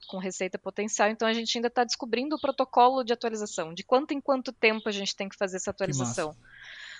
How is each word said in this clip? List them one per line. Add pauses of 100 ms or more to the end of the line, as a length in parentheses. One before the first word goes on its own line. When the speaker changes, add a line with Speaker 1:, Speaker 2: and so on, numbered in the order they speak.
Speaker 1:
com
receita
potencial,
então
a
gente
ainda
tá
descobrindo
o
protocolo
de
atualização,
de
quanto
em
quanto
tempo
a
gente
tem
que
fazer
essa
Speaker 2:
Que
massa.
Speaker 1:
atualização, (640)